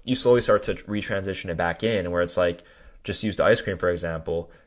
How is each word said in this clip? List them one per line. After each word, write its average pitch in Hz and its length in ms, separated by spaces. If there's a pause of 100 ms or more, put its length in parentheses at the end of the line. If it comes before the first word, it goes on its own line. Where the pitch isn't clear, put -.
you 127 120
slowly 123 240
start 107 240
to 98 100
retransition 98 760
it 82 60
back 85 280
in, 101 260
where 87 120
it's 87 140
like, 87 280 (400)
just - 180
use 107 140
the - 80
ice 107 180
cream, 95 160
for 90 120
example. 82 600 (160)